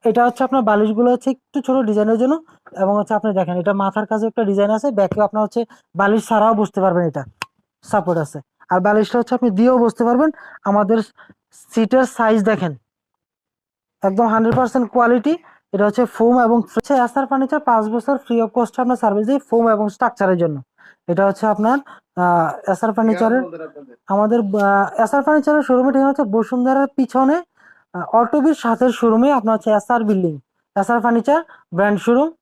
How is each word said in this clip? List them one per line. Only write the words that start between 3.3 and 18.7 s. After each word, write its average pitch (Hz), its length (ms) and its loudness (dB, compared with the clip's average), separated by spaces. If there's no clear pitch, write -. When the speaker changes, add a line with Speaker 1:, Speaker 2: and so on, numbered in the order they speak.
Speaker 1:
দেখেন 180 240 -2
এটা 185 160 -2
মাথার 196 320 -2
কাছে 220 220 -4
একটা 226 160 -4
ডিজাইন 202 280 0
আছে, 220 200 -2
ব্যাকে 196 300 -2
আপনার 208 220 -2
হচ্ছে 233 180 -4
বালিশ 202 340 0
ছাড়াও 220 240 2
বসতে 202 280 -2
পারবেন, 180 260 2
এটা 139 160 -6
সাপোর্ট 175 340 -2
আছে। 147 200 -8
আর 185 100 2
বালিশটা 208 400 0
হচ্ছে 233 160 -2
আপনি 247 140 0
দিয়েও 240 280 2
বসতে 233 300 0
পারবেন। 254 220 2
আমাদের 208 340 0
সিটের 240 340 2
সাইজ 220 260 2
দেখেন, 185 300 -2
একদম 196 240 0
হান্ড্রেড 226 280 2
পার্সেন্ট 247 360 0
কোয়ালিটি। 247 420 2
এটা 202 140 2
হচ্ছে 226 180 0
ফোম 226 280 0
এবং 233 140 2
হচ্ছে 254 180 -2
এসআর 254 320 0
ফার্নিচার 269 340 -2
পাঁচ 233 300 0
বছর 240 280 -2
ফ্রি - 240 -4
অফ 220 120 -2
কস্টে 247 280 -4